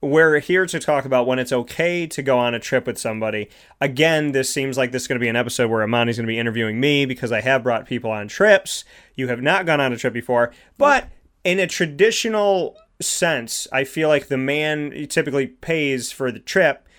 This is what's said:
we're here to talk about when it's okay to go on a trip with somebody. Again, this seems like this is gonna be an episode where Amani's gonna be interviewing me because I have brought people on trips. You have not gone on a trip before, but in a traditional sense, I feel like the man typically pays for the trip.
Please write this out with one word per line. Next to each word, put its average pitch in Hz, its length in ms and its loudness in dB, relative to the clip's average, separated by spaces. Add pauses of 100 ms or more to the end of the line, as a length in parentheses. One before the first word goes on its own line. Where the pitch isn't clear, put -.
we're 151 380 4
here 185 260 0
to 175 140 -6
talk 147 240 0
about 127 240 2
when 127 120 0
it's 123 120 -4
okay 165 560 -2
to 151 140 -8
go 131 160 2
on 120 160 0
a 117 60 -4
trip 123 260 -2
with 127 120 -6
somebody. 110 520 -4 (320)
Again, 151 520 2
this 131 160 0
seems 135 280 -4
like 127 140 0
this 127 120 -4
is - 40 -12
gonna 127 120 -2
be 120 100 0
an 113 60 -2
episode 120 340 0
where 113 120 0
Amani's 117 360 0
gonna 117 100 -4
be 113 120 -2
interviewing 113 400 -2
me 143 260 2
because 127 260 -4
I 110 100 0
have 131 220 2
brought 117 220 -2
people 117 260 -6
on 104 160 -6
trips. 196 580 4 (300)
You 131 140 -4
have 123 120 -2
not 180 240 2
gone 151 160 2
on 131 100 2
a 120 60 -4
trip 117 160 -2
before, 120 400 0 (240)
but 277 320 4 (340)
in 185 160 0
a 185 80 0
traditional 196 1080 0 (240)
sense, - 720 -2
I 135 120 0
feel 156 240 -2
like 147 200 2
the 139 100 -2
man 147 720 -4
typically 139 380 -2
pays 139 640 -4
for 127 200 -4
the 107 80 -10
trip. - 480 0 (120)